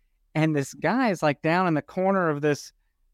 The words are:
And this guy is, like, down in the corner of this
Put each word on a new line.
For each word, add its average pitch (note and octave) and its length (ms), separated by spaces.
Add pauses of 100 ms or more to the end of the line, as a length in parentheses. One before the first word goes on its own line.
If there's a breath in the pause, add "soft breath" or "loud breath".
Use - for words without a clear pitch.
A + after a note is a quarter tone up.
(360)
And D#3 200
this C#3 180
guy G#3+ 360
is, F3 140
like, D3 180
down F3 260
in E3 60
the D3 80
corner F#3+ 480
of C#3+ 120
this D3 300 (420)